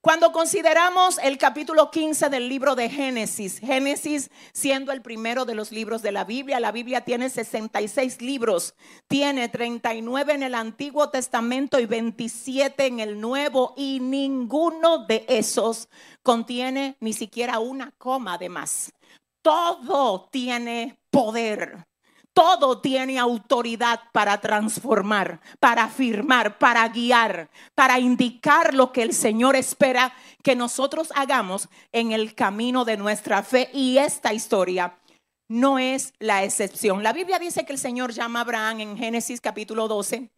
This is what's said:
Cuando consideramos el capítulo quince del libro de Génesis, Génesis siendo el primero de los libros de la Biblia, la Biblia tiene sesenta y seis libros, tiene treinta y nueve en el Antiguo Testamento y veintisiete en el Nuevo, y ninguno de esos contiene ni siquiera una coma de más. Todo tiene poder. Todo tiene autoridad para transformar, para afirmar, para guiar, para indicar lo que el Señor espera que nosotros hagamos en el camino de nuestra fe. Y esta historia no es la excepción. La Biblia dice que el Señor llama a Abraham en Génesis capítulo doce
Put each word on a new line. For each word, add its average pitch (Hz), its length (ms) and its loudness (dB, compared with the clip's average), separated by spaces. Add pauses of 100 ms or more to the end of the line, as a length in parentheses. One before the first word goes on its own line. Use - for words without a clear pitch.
Cuando 330 300 4
consideramos 330 880 2
el 269 180 0
capítulo 294 540 2
quince 311 380 -2
del 254 200 -2
libro 269 280 0
de 233 120 -2
Génesis, 240 680 -6
Génesis 277 720 -4 (220)
siendo 269 400 -2
el 262 100 -8
primero 233 420 -6
de 226 120 -6
los 214 160 -8
libros 220 280 -6
de 208 120 -4
la 196 100 -4
Biblia, 254 380 -4
la 220 100 -2
Biblia 240 300 -6
tiene 247 280 -4
sesenta 220 520 -6
y 208 80 -4
seis 254 340 -4
libros, 233 540 -2 (320)
tiene 277 400 0
treinta 233 460 -4
y 226 80 -8
nueve 269 320 0
en 277 100 -2
el 254 100 -4
Antiguo 269 540 -2
Testamento 254 720 0
y 233 60 0
veintisiete 247 1000 -2
en 240 140 -4
el 214 200 -6
Nuevo, 262 560 -2
y 269 220 -4
ninguno 277 1080 0
de 220 200 0
esos 220 600 0 (340)
contiene 254 800 -2
ni 220 120 -4
siquiera 233 460 -6
una 262 400 -6
coma 240 400 -6
de 180 100 -10
más. - 440 -8 (500)
Todo 294 880 0
tiene 240 680 -6 (100)
poder. 220 720 -2 (480)
Todo 320 500 4
tiene 262 360 -2
autoridad 240 800 0 (140)
para 208 300 2
transformar, 208 1000 0 (180)
para 233 260 4
afirmar, 226 720 0
para 233 300 6
guiar, 226 600 2 (260)
para 262 240 6
indicar 262 760 4
lo 254 180 4
que 254 80 0
el 226 140 0
Señor 240 420 4
espera 262 560 4 (300)
que 262 120 4
nosotros 269 600 -2
hagamos 247 560 0 (220)
en 226 200 0
el 220 220 -2
camino 240 500 0
de 220 140 -2
nuestra 208 440 0
fe. 254 300 0
Y 262 240 2
esta 262 380 2
historia 180 640 -2 (500)
no 262 300 2
es 262 400 -2
la 202 260 0
excepción. 196 580 -2
La 220 120 2
Biblia 359 240 -2
dice 339 260 -4
que - 80 -12
el 269 60 -8
Señor 247 340 -4
llama 233 280 -4
a - 20 0
Abraham 226 400 -2
en 208 160 -10
Génesis 233 420 -4
capítulo 214 480 -4
doce 220 500 -4